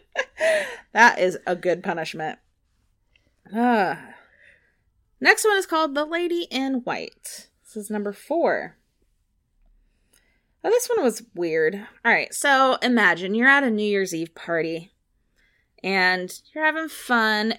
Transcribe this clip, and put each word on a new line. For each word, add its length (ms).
That 260
is 180
a 80
good 280
punishment. 560
Uh, 420
next 240
one 140
is 80
called 280
The 120
Lady 440
in 340
White. 640
This 120
is 140
number 240
four. 640
Now, 60
this 180
one 160
was 180
weird. 400
All 100
right, 200
so 500
imagine 520
you're 140
at 140
a 80
New 160
Year's 280
Eve 200
party, 600
and 480
you're 100
having 240
fun. 720